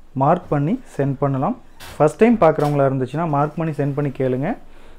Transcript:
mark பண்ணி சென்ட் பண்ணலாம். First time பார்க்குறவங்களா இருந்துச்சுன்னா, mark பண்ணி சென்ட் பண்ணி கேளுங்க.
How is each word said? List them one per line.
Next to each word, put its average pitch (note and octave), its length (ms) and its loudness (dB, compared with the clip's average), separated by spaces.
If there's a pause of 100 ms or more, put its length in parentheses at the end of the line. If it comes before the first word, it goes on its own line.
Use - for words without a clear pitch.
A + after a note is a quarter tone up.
(140)
mark D3+ 360 0
பண்ணி D3 300 0 (180)
சென்ட் C#3 220 0
பண்ணலாம். C#3+ 380 -2 (400)
First D3+ 200 2
time A3+ 200 6
பார்க்குறவங்களா D3 460 4
இருந்துச்சுன்னா, C3+ 440 0
mark D3 280 0
பண்ணி E3 180 -4
சென்ட் C#3 200 -2
பண்ணி D3 180 -2
கேளுங்க. C3 460 -2 (420)